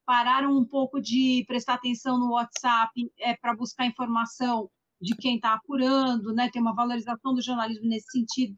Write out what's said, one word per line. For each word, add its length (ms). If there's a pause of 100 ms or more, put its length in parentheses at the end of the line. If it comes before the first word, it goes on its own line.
pararam 520
um 100
pouco 340
de 480
prestar 260
atenção 440
no 140
WhatsApp, 600 (260)
é, 180
pra 200
buscar 300
informação 840 (300)
de 160
quem 240
tá 140
apurando, 800
né? 180
Tem 80
uma 140
valorização 580
do 80
jornalismo 480
nesse 220
sentido, 480